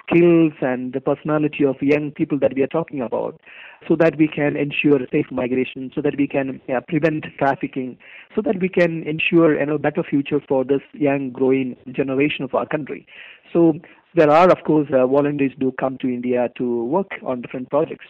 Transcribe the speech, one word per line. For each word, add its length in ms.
skills 540
and 320
the 80
personality 640
of 160
young 300
people 280
that 160
we 80
are 60
talking 320
about, 400
so 80
that 220
we 100
can 280
ensure 440
safe 220
migration, 640
so 80
that 160
we 100
can, 400
uh, 180
prevent 380
trafficking, 580
so 80
that 180
we 80
can 360
ensure, 540
you 60
know, 140
better 240
future 440
for 180
this 180
young 380
growing 440
generation 520
of 100
our 120
country. 400
So 200
there 160
are, 200
of 140
course, 280
uh, 140
volunteers 520
do 220
come 220
to 40
India 520
to 260
work 260
on 140
different 300
projects. 400